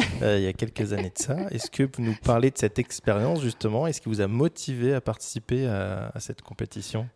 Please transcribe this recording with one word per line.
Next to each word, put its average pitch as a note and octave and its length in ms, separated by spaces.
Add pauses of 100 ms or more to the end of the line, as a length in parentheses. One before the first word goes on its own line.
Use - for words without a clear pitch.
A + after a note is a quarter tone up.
(220)
euh, G#2+ 160
il G2 60
y - 20
a F#2 80
quelques G#2+ 400
années G2 200
de - 80
ça. C#3 140 (140)
Est-ce - 200
que - 120
vous C3 200
nous A2+ 120 (100)
parlez A#2+ 260
de - 60
cette - 220
expérience B2 640
justement ? A2+ 440
Est-ce D#3 140
qui - 80
vous G#2+ 140
a G2 40
motivé B2+ 680
à B2+ 80
participer B2 640
à, G2 480
à A2 60
cette - 200
compétition ? - 760